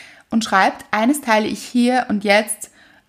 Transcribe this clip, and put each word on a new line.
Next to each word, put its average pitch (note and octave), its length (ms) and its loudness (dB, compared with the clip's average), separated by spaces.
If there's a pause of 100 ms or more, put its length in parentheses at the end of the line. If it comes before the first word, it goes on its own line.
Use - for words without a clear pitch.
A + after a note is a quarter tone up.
(300)
und A3+ 140 0
schreibt, G#3+ 480 0
"Eines A#3 300 0
teile G#3+ 260 0
ich - 140 -6
hier B3 480 0
und G#3 140 -2
jetzt, G#3+ 480 0 (380)